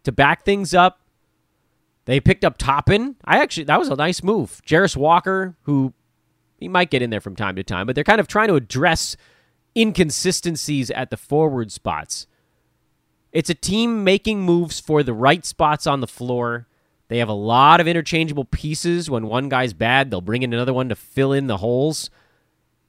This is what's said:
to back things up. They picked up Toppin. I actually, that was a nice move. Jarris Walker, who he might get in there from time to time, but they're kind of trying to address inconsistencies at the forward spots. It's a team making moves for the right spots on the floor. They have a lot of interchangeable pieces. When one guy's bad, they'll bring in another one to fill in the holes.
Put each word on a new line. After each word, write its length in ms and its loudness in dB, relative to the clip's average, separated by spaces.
to 100 -4
back 320 2
things 300 -2
up. 260 4
They 140 0
picked 240 2
up 120 0
Toppin. 680 0
I 140 4
actually, 260 0
that 160 4
was 80 -2
a 80 -4
nice 260 -2
move. 420 -2
Jarris 320 2
Walker, 680 0
who 300 0
he 120 -12
might 200 2
get 140 0
in 80 -4
there 100 -4
from 140 -14
time 220 -6
to 80 -6
time, 200 -6
but 120 -4
they're 80 -2
kind 160 2
of 80 -2
trying 180 0
to 80 2
address 640 -2
inconsistencies 1160 -2
at 180 -6
the 60 -8
forward 560 -2
spots. 560 -8
It's 180 -2
a 40 0
team 500 -2
making 380 2
moves 360 0
for 240 0
the 100 -2
right 320 2
spots 400 -2
on 160 0
the 60 -6
floor. 600 -6
They 100 -4
have 100 0
a 60 -2
lot 460 6
of 80 0
interchangeable 560 -2
pieces. 640 -6
When 160 -4
one 220 -2
guy's 240 -2
bad, 380 0
they'll 100 -4
bring 240 -4
in 100 -4
another 180 -2
one 180 -2
to 40 -2
fill 380 -2
in 160 0
the 100 -2
holes. 500 -2